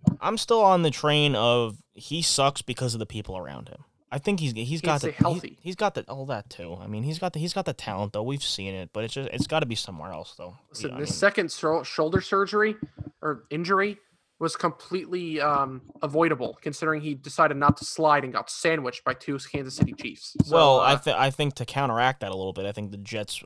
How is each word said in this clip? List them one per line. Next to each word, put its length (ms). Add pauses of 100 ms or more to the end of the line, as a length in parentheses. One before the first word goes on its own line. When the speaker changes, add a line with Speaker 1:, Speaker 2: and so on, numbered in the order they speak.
(200)
Speaker 1:
I'm 160
still 260
on 200
the 80
train 460
of 400 (160)
he 300
sucks 400
because 320
of 40
the 80
people 300
around 320
him. 160 (260)
I 80
think 220
he's, 120
he's 280
Speaker 2:
He 60
Speaker 1:
got 80
Speaker 2:
needs 80
Speaker 1:
the, 60
Speaker 2:
to 60
stay 80
healthy. 280
Speaker 1:
he, 100
he's 160
got 180
the, 140
all 180
that 240
too. 300
I 60
mean, 160
he's 160
got 160
the, 40
he's 140
got 140
the 60
talent 400
though. 100
We've 200
seen 320
it, 180
but 120
it's 100
just, 180
it's 140
gotta 200
be 80
somewhere 360
else 260
though. 220 (120)
Speaker 2:
Listen, 200
Speaker 1:
Yeah, 60
I 40
Speaker 2:
this 100
Speaker 1:
mean 80
Speaker 2:
second 340
shou-, 320
shoulder 360
surgery 560 (460)
or 280
injury 480 (420)
was 160
completely, 840
um, 400 (220)
avoidable 600
considering 380
he 140
decided 420
not 200
to 80
slide 400
and 80
got 180
sandwiched 540
by 100
two 240
Kansas 380
City 180
Chiefs. 400 (100)
So, 120
Speaker 1:
Well, 240
I 140
Speaker 2:
uh, 40
Speaker 1:
th-, 180
I 140
think 240
to 100
counteract 560
that 120
a 40
little 160
bit, 140
I 60
think 180
the 80
Jets 480